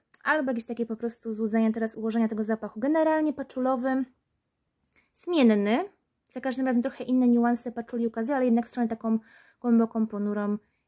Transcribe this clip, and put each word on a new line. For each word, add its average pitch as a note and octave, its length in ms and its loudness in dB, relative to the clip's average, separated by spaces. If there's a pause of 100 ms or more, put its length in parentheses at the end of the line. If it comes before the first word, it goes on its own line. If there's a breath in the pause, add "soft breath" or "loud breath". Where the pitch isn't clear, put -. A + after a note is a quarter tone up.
(240)
albo C#4+ 280 0
jakieś A3+ 140 -4
takie A#3 200 -4
po A3+ 100 -6
prostu A3+ 380 -8
złudzenie A3 400 2
teraz A3 220 -4
ułożenia A3 320 0
tego G#3+ 160 -4
zapachu. G#3+ 360 -6
Generalnie D#4 540 2
paczulowy, C4 720 -2 (1080)
zmienny, A#3+ 720 2 (480)
za B3+ 80 -12
każdym C4 240 -2
razem B3 160 2
trochę B3+ 220 -6
inne B3+ 240 2
niuanse A#3+ 440 2
paczuli A#3 360 -4
ukazuje, A3+ 280 -4
ale B3+ 100 2
jednak A#3 200 4
w - 40 -14
stronę A#3+ 180 -2
taką A3+ 320 -2 (420 soft breath)
głęboką A3+ 460 2
ponurą G#3 500 -2 (300)